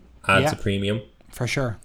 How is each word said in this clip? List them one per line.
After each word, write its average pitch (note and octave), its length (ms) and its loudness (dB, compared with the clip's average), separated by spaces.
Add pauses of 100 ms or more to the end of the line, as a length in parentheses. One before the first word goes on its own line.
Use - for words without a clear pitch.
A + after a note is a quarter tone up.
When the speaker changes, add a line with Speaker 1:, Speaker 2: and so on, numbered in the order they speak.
(260)
Speaker 1:
adds F#2+ 180 6
Speaker 2:
Yeah. D3+ 80 2
Speaker 1:
a - 40 -4
premium. G2+ 460 -2 (280)
Speaker 2:
For - 160 -6
sure. A#2 380 -4